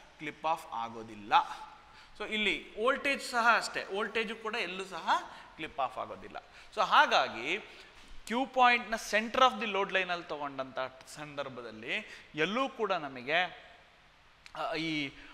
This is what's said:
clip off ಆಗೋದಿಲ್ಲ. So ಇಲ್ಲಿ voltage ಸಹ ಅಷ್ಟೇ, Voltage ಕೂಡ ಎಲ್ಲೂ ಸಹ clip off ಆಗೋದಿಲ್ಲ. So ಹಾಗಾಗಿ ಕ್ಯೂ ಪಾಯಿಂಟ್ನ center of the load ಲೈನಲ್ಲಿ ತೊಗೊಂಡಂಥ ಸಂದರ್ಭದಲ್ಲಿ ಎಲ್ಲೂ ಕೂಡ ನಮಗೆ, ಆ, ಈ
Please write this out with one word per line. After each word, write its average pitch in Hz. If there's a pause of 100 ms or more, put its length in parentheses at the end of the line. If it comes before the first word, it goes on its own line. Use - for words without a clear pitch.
(180)
clip 151
off 165
ಆಗೋದಿಲ್ಲ. 113 (840)
So 208
ಇಲ್ಲಿ 202
voltage 269
ಸಹ 240
ಅಷ್ಟೇ, -
Voltage 220
ಕೂಡ 220
ಎಲ್ಲೂ 185
ಸಹ 180 (460)
clip 156
off 127
ಆಗೋದಿಲ್ಲ. 104 (380)
So 214
ಹಾಗಾಗಿ 170 (680)
ಕ್ಯೂ 247
ಪಾಯಿಂಟ್ನ 240
center 220
of 233
the 208
load 196
ಲೈನಲ್ಲಿ 180
ತೊಗೊಂಡಂಥ 135 (360)
ಸಂದರ್ಭದಲ್ಲಿ 139 (120)
ಎಲ್ಲೂ 208
ಕೂಡ 202
ನಮಗೆ, 151 (1000)
ಆ, 147
ಈ 156 (220)